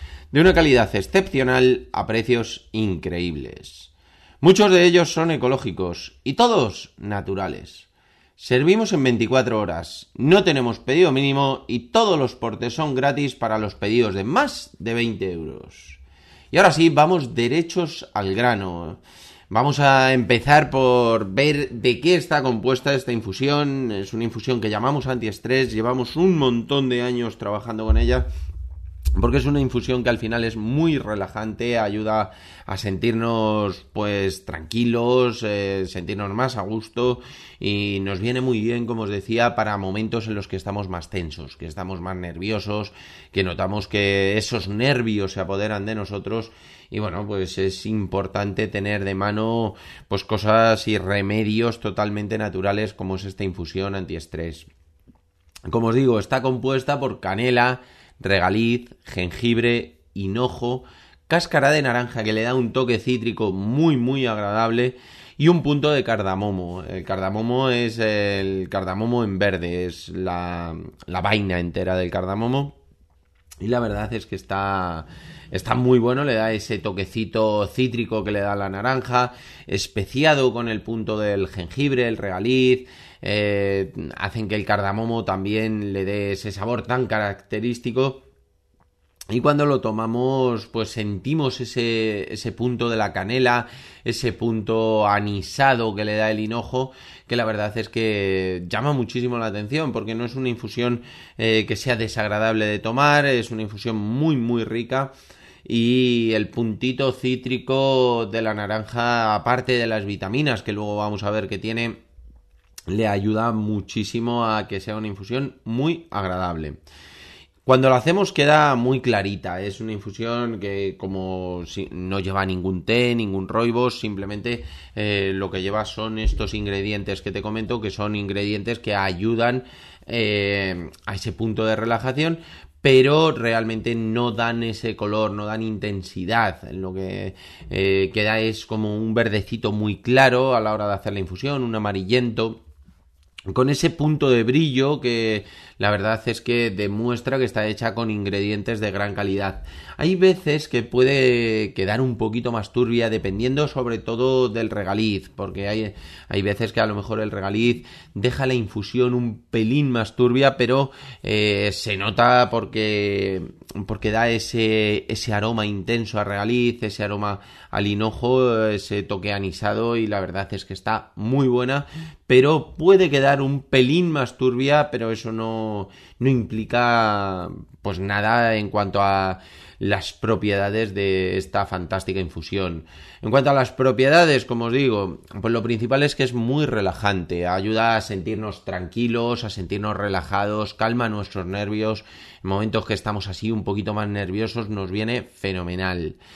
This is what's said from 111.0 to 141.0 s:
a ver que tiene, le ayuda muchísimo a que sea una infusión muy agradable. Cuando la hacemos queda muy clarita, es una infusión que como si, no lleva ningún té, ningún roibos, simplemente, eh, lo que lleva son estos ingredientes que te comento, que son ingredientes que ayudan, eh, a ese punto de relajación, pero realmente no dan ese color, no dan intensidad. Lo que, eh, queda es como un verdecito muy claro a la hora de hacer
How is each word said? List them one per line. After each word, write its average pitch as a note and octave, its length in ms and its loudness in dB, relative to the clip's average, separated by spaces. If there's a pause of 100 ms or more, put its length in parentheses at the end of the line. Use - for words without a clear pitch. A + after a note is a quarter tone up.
a G#2 80 -2
ver G#2+ 180 -2
que G2 100 -6
tiene, A2+ 400 -4 (880)
le G#2+ 200 0
ayuda G#2+ 460 0
muchísimo A2 920 -2
a A2 220 0
que G2+ 140 -6
sea G#2+ 160 -8
una A2 100 -6
infusión G#2 580 -6
muy C#3+ 460 -2
agradable. F2+ 680 -4 (840)
Cuando C3 240 6
la C3 60 8
hacemos F3 380 2
queda D3 420 6
muy B2 260 2
clarita, G2+ 600 -2
es G2 200 -8
una A2 120 -8
infusión A#2 640 -6
que G2 400 -4
como F#2 640 -6
si, F#2+ 280 -10
no F#2 260 -6
lleva F#2+ 260 -2
ningún F#2 400 -2
té, A#2+ 300 2
ningún G2 320 -2
roibos, A#2+ 540 0
simplemente, G#2 640 -8 (320)
eh, G2+ 360 0
lo F#2+ 160 -2
que F#2+ 140 -4
lleva G#2 220 -2
son A2 340 -6
estos G#2+ 360 0
ingredientes G2+ 680 -4
que G#2 80 -6
te G2+ 100 -6
comento, A2 400 -4
que G#2 120 -4
son G#2+ 240 -4
ingredientes G2+ 640 -2
que G#2 160 -2
ayudan, A2+ 640 0 (440)
eh, G2+ 840 -2 (160)
a G#2+ 80 -6
ese G2 160 -8
punto A2 340 -2
de A2 120 2
relajación, B2+ 640 -2 (400)
pero C#3+ 500 8
realmente A2+ 640 0
no A2+ 380 0
dan A#2 320 -2
ese A2+ 320 -4
color, G#2+ 340 0
no G#2 160 -6
dan A2 160 -4
intensidad. G#2 1120 -2
Lo F#2+ 200 -6
que, F#2+ 440 -8 (340)
eh, G2 420 2
queda G#2+ 280 2
es A2 260 -2
como G#2+ 320 -2
un A2 160 -2
verdecito A2 560 0
muy G#2 320 -2
claro B2+ 540 4
a A2+ 40 2
la G#2+ 140 0
hora G#2+ 140 -2
de G2+ 60 0
hacer G2+ 180 -4